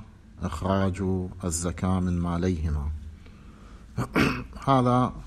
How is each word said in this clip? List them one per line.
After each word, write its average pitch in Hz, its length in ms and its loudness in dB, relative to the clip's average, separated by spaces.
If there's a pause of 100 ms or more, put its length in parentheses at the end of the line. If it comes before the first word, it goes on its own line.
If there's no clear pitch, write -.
(420)
إخراج 95 600 0 (420)
الزكاة 87 560 0
من 90 200 0
ماليهما. 85 680 0 (1080)
<clears throat> - 720 -2
هذا 123 460 6 (140)